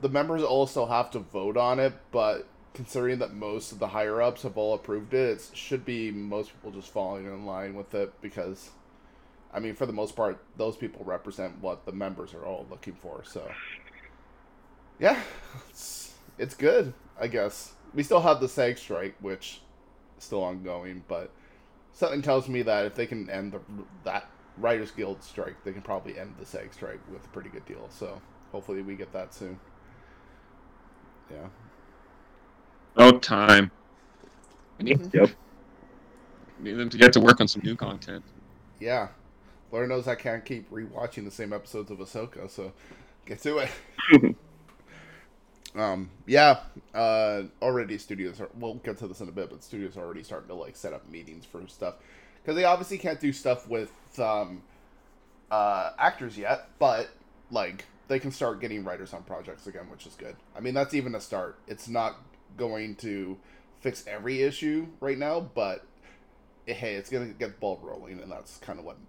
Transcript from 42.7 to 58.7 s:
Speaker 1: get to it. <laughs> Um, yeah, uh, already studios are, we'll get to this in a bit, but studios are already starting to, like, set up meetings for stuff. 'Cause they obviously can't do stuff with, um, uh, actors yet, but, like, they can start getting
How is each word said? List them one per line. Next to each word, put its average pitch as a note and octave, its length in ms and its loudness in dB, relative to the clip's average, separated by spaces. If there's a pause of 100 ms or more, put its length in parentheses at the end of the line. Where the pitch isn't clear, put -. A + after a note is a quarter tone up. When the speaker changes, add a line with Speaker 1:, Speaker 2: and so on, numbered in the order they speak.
Speaker 1:
get B2 160 -12
to D3 160 0
it. - 840 6
<laughs> - 60 -20 (1300)
Um, F#2+ 360 -2 (160)
yeah, C#3 380 10 (300)
uh, A2 500 2 (180)
already A#2 360 0
studios F#2+ 440 -8
are, - 140 -10
we'll A#2 180 -8
get A#2 240 -10
to A#2 100 -12
this F2+ 140 -12
in F#2 80 -12
a - 20 -16
bit, F2+ 180 -8
but - 140 -18
studios G2 320 -10
are F#2+ 60 -12
already E2+ 200 -12
starting - 280 -14
to, F2+ 40 -12
like, E2+ 220 -12
set - 160 -10
up - 180 -14
meetings D#2+ 360 -18
for F2 240 -16
stuff. - 260 -8 (500)
'Cause D#3 100 -2
they F3+ 100 2
obviously F3+ 320 2
can't D#3+ 240 -4
do C#3+ 100 0
stuff B2 380 -2
with, A2 200 -4 (300)
um, G#2 440 -2 (840)
uh, G2+ 480 2
actors B2+ 400 0
yet, G#2 400 -2
but, A#2+ 300 4 (440)
like, F#2+ 340 -4 (240)
they C3+ 100 0
can C3+ 120 -6
start A#2 280 -4
getting G#2+ 240 -8